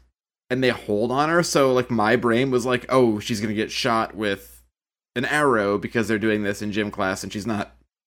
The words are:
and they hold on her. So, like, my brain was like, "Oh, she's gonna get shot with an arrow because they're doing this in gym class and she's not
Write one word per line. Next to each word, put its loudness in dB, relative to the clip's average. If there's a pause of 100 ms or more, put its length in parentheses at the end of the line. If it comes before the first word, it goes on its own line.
(500)
and -2
they 4
hold -2
on 0
her. 4
So, 2
like, 2
my 2
brain 2
was 0
like, -2
"Oh, 4
she's -4
gonna -4
get -4
shot -2
with -6 (520)
an -2
arrow 2
because -2
they're 0
doing 0
this -4
in -6
gym -2
class -4
and -10
she's -8
not -6 (320)